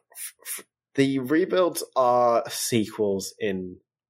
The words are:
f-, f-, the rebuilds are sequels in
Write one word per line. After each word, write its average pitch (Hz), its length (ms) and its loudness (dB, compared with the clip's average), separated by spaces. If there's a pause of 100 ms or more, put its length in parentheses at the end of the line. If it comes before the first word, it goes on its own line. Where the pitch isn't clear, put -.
(120)
f-, - 220 -16 (260)
f-, - 60 -18 (300)
the 135 240 2
rebuilds 165 640 0 (120)
are 123 540 4
sequels 101 880 -2
in 92 380 -4 (320)